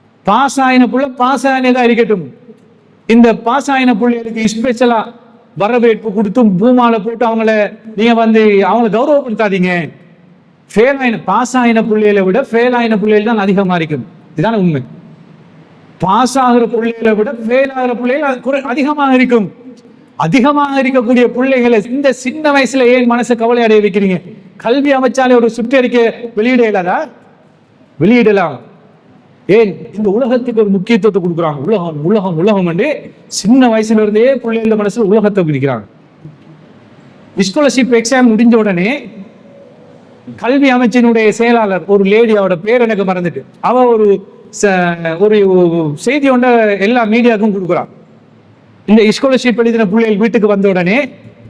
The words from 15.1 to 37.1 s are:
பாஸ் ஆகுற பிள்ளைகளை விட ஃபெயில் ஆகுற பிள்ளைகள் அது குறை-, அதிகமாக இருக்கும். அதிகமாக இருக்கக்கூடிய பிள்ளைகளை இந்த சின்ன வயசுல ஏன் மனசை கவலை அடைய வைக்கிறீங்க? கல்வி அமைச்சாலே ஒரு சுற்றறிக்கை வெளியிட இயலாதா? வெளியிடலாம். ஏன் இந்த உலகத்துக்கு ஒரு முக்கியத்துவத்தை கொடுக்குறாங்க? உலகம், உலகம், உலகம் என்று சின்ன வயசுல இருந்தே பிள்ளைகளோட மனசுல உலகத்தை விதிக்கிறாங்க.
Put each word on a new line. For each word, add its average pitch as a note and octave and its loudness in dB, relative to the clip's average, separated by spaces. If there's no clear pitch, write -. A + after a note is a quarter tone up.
பாஸ் A#3+ 0
ஆகுற A#3+ 2
பிள்ளைகளை A3+ -2
விட G#3+ -2
ஃபெயில் B3 -2
ஆகுற B3+ -2
பிள்ளைகள் C4+ -2
அது B3 -4
குறை-, C4+ -4
அதிகமாக C#4 -2
இருக்கும். B3 0
அதிகமாக C#4 0
இருக்கக்கூடிய B3+ 2
பிள்ளைகளை A#3+ 0
இந்த C4 -2
சின்ன D4 -4
வயசுல C4+ 0
ஏன் B3 2
மனசை A#3+ 0
கவலை A#3 0
அடைய A3 4
வைக்கிறீங்க? G3 -2
கல்வி C4+ 0
அமைச்சாலே B3+ 0
ஒரு A#3 2
சுற்றறிக்கை A#3+ 0
வெளியிட A#3+ 0
இயலாதா? G3+ -2
வெளியிடலாம். G3+ 2
ஏன் G3 2
இந்த G#3 -2
உலகத்துக்கு A#3 -2
ஒரு G#3 0
முக்கியத்துவத்தை G3 0
கொடுக்குறாங்க? E3 -4
உலகம், E3+ -4
உலகம், F#3 -2
உலகம் F#3+ 0
என்று G3 -4
சின்ன B3+ 2
வயசுல A3 0
இருந்தே A3 2
பிள்ளைகளோட A3+ -2
மனசுல G3 -6
உலகத்தை G#3 2
விதிக்கிறாங்க. C3+ -4